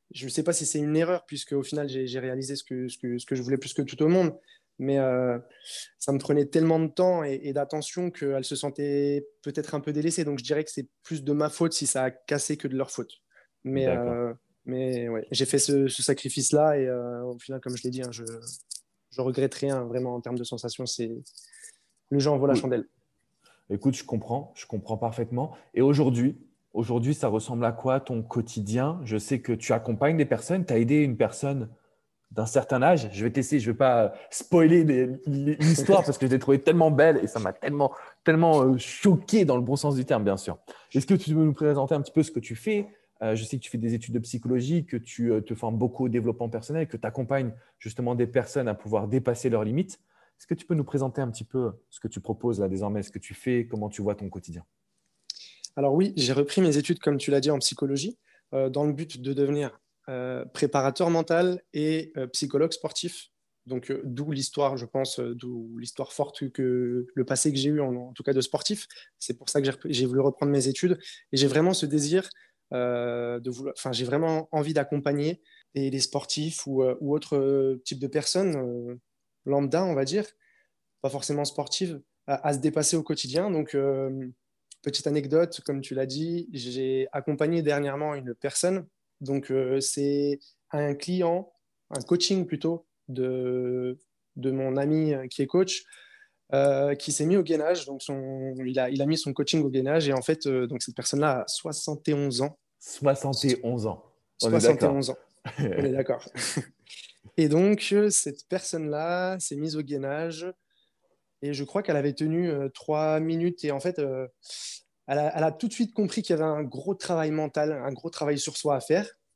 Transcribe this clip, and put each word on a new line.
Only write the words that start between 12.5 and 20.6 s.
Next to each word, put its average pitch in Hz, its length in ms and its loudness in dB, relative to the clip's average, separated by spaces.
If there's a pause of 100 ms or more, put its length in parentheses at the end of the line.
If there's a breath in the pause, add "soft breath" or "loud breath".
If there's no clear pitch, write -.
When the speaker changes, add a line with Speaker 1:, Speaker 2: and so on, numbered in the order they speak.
Speaker 1:
que 139 120 -8
de 127 80 -4
leur 131 140 -2
faute. - 320 -10 (420 soft breath)
Mais, 131 220 0
Speaker 2:
D'accord. 120 260 0
Speaker 1:
euh, 120 200 -2 (340)
mais 127 420 -2
ouais, 113 220 -4
j'ai 131 160 2
fait 143 120 2
ce, 139 300 4
ce - 140 -4
sacrifice-là 147 760 2
et, 135 80 0
euh, 123 360 -4
au 123 160 -8
final, 131 220 -10
comme 123 160 -8
je 113 60 -10
l'ai 127 80 -4
dit, 127 120 -6
hein, 123 100 -8
je, 117 120 -12 (840)
je - 100 -6
regrette 131 340 0
rien 135 300 -2
vraiment 123 300 -4
en 123 60 -6
termes 120 180 -6
de 120 60 -6
sensations. 120 420 -8